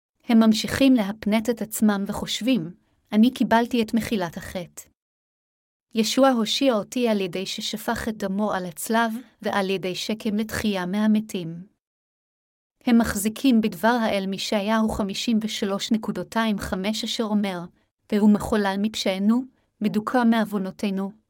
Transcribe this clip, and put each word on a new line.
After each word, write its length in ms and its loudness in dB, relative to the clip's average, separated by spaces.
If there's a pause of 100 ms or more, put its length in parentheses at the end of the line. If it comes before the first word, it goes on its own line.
(240)
הם 140 4
ממשיכים 560 4
להפנט 560 0
את 120 -4
עצמם 440 0
וחושבים, 640 -2 (420)
"אני 180 6
קיבלתי 520 2
את 120 -4
מחילת 420 -2
החטא. 460 -12 (1120)
ישוע 340 4
הושיע 460 2
אותי 340 -2
על 120 2
ידי 260 -4
ששפך 640 -6
את 80 -6
דמו 360 -2
על 140 -4
הצלב, 460 -2 (300)
ועל 280 -2
ידי 240 -4
שקם 400 -4
לתחייה 520 -2
מהמתים." 800 -2 (1160)
הם 140 6
מחזיקים 640 2
בדבר 420 0
האל 240 0
מישעיהו 640 -2
חמישים 540 -2
ושלוש 500 -4
נקודתיים 640 -2
חמש 460 -4
אשר 200 -4
אומר, 360 -2 (520)
"והוא 180 6
מחולל 480 2
מפשענו, 640 0 (380)
מדוכא 440 0
מעוונותינו", 880 0 (180)